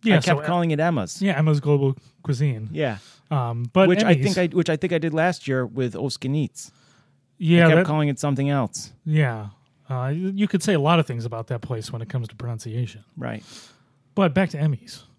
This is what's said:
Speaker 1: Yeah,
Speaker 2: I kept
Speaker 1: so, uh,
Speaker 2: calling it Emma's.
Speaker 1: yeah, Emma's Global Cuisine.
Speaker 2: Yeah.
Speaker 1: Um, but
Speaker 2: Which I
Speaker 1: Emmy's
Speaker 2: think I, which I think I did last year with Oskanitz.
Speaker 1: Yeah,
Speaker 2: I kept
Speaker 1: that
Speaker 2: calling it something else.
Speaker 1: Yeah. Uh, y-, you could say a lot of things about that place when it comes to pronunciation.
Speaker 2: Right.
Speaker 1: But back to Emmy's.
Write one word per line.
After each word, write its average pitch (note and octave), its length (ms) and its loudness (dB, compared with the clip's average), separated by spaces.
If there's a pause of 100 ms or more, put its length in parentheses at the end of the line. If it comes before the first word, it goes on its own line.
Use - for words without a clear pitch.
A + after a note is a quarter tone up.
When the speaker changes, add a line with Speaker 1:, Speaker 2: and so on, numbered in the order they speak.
Speaker 1:
Yeah, A3 120 4
Speaker 2:
I D#3+ 60 6
kept B2 60 -2
Speaker 1:
so, E3+ 140 4
uh, D3+ 60 -6
Speaker 2:
calling E3+ 260 0
it D3+ 80 0
Emma's. D#3 420 -2
Speaker 1:
yeah, G3 160 2
Emma's D3+ 220 2
Global C#3 360 2 (260)
Cuisine. B2 480 -4
Speaker 2:
Yeah. C#3+ 280 -2 (320)
Speaker 1:
Um, A#2+ 420 -4
but F#3 160 6
Speaker 2:
Which G3 160 4
I F3+ 80 6
Speaker 1:
Emmy's D#3+ 220 2
Speaker 2:
think F3 180 0
I, - 20 -14
which E3+ 140 2
I D#3+ 80 0
think F3 160 -2
I E3+ 60 0
did D#3 160 -2
last E3+ 340 -2
year C3 160 0
with A#2+ 300 -4
Oskanitz. C3+ 760 -4 (680)
Speaker 1:
Yeah, E3+ 260 6
Speaker 2:
I E3 60 8
kept D#3+ 80 8
Speaker 1:
that F3+ 80 2
Speaker 2:
calling D3+ 220 0
it C3+ 100 -2
something C#3 320 -2
else. C#3 420 -4 (140)
Speaker 1:
Yeah. B2+ 420 0 (400)
Uh, C3 240 -4
y-, F#3 220 -4
you G3+ 120 0
could G3 160 0
say G#3 120 2
a D3+ 60 2
lot D#3+ 180 4
of D#3 80 2
things A#2 180 -6
about A2+ 220 -8
that A#2 160 -6
place A#2 280 -8
when A#2 120 -8
it A2 80 -12
comes A#2+ 180 -6
to A2+ 80 -18
pronunciation. A2+ 680 -8 (120)
Speaker 2:
Right. A#2+ 260 -8 (720)
Speaker 1:
But F3+ 200 0
back F#3 160 0
to D#3 80 -10
Emmy's. D3 460 -4 (140)